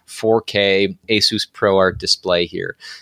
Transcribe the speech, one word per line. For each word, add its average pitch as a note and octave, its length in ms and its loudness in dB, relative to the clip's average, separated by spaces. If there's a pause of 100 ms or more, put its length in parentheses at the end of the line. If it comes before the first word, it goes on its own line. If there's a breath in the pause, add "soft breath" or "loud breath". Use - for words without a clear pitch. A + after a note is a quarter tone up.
four A2+ 360 0
K G2 560 0 (100)
Asus G#2+ 420 0
ProArt F#2+ 500 0
display F2 460 0
here. - 300 -8 (260 loud breath)